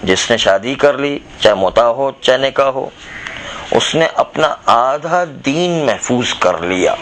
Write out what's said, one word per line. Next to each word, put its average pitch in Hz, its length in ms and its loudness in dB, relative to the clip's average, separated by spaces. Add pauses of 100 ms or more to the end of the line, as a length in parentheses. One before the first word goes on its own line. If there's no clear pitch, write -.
جس 95 280 0
نے 113 60 4
شادی 104 380 2
کر 139 220 2
لی، 143 220 -4 (200)
چاہے 104 160 4
متع 95 260 2
ہو 127 300 0 (100)
چاہے 127 160 2
نکاح 135 280 0
ہو، 135 240 -4 (800)
اس - 240 0
نے 160 200 2
اپنا - 400 0 (100)
آدھا 143 580 2 (220)
دین 160 400 0
محفوظ 123 480 0
کر 90 240 0
لیا۔ 90 440 0